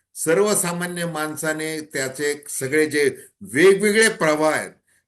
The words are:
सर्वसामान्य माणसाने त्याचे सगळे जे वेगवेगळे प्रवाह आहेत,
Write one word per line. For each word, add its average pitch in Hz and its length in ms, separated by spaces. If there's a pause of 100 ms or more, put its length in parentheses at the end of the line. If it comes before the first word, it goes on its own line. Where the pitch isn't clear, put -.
(160)
सर्वसामान्य 175 920
माणसाने 156 760 (140)
त्याचे 147 560
सगळे 147 360
जे 147 300 (260)
वेगवेगळे 196 680
प्रवाह 156 440
आहेत, 101 180 (360)